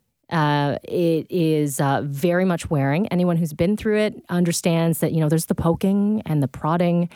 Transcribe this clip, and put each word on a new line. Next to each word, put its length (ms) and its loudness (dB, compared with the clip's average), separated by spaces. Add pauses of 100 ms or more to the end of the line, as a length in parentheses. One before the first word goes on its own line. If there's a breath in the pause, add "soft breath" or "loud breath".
(320)
Uh, 520 0
it 460 0
is, 500 0
uh, 240 0
very 420 0
much 220 -2
wearing. 420 0
Anyone 280 0
who's 160 -2
been 240 0
through 220 0
it 280 -2
understands 680 0
that, 140 0
you 80 0
know, 100 2
there's 160 0
the 80 -2
poking 720 0
and 160 0
the 60 0
prodding, 680 0